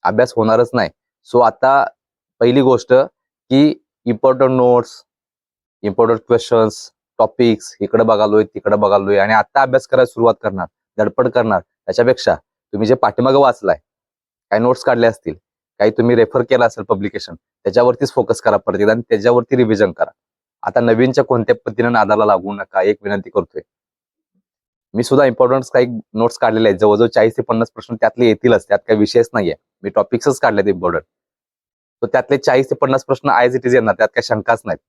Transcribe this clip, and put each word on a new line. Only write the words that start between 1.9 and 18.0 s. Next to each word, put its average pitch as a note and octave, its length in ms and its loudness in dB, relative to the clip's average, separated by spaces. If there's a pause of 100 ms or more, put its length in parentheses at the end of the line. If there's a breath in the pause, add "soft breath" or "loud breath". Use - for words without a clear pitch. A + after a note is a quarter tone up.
पहिली B2 200 2
गोष्ट B2+ 320 2 (580)
की C#3+ 340 0 (200)
इम्पॉर्टंट C3 460 0
नोट्स, B2 540 0 (800)
इम्पॉर्टंट A2+ 440 0
क्वेश्चन्स, A2+ 640 -2 (260)
टॉपिक्स, A2+ 640 -2
इकडे A2+ 240 0
बघालोय, G#2+ 400 2
तिकडे G#2 320 -4
बघालोय, G2+ 420 0
आणि G2+ 140 0
आता B2 300 0
अभ्यास C3 240 -2
करायला C3 200 2
सुरुवात A#2 360 0
करणार, G2 240 -6 (320)
धडपड G#2+ 300 -2
करणार, A2 320 -2
त्याच्यापेक्षा G#2 760 -2 (380)
तुम्ही G#2+ 160 -4
जे B2 60 4
पाठीमागं B2+ 440 0
वाचलाय, A2 400 0 (720)
काही G#2+ 120 0
नोट्स B2+ 200 0
काढले A#2 240 0
असतील, F#2+ 280 -4 (440)
काही G#2+ 120 2
तुम्ही A#2 260 0
रेफर A2+ 260 0
केला A#2+ 240 0
असेल A2 180 -4
पब्लिकेशन, G2 500 -6
त्याच्यावरतीच A#2+ 760 -2